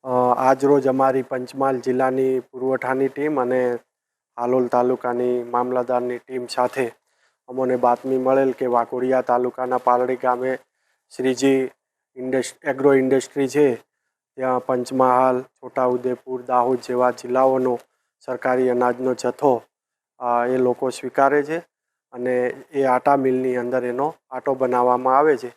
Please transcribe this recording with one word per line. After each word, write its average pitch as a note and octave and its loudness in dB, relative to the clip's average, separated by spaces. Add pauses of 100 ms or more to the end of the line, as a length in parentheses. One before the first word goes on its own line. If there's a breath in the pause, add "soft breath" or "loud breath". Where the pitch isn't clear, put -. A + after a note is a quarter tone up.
અ, C3 -8 (260)
આજ C3 2
રોજ C#3 4
અમારી C3+ 2
પંચમહાલ C3 -4
જિલ્લાની C3 0
પુરવઠાની C3 -4
ટીમ C#3+ -4
અને B2 0 (680)
હાલોલ B2 0
તાલુકાની B2 -2
મામલતદારની B2 -2
ટીમ B2+ -10
સાથે B2 -2 (540)
અમોને B2+ -2
બાતમી B2 0
મળેલ C3 2
કે B2+ -6
વાઘોડિયા B2 0
તાલુકાના B2 -2
પાલડી B2 0
ગામે B2+ -2 (560)
શ્રીજી C3 0 (460)
ઇન્ડસ-, B2+ -4
એગ્રો C3+ 4
ઇન્ડસ્ટ્રી C3 2
છે, C3+ 2 (640)
ત્યાં B2+ -2
પંચમહાલ, B2+ 2
છોટાઉદેપુર, B2+ -4
દાહોદ B2 0
જેવા B2 0
જિલ્લાઓનો B2+ 0 (400)
સરકારી B2+ 0
અનાજનો B2 0
જથ્થો, B2 0 (560)
અ, A#2+ 0
એ B2+ 0
લોકો B2+ 0
સ્વીકારે C#3 0
છે D#3 -6 (540)
અને B2 -2 (180)
એ C#3 0
આટા C3 4
મિલની B2+ 0
અંદર B2 -4
એનો C3+ -4 (140)
આટો C3 -4
બનાવવામાં B2+ 2
આવે D3 4
છે. B2 -10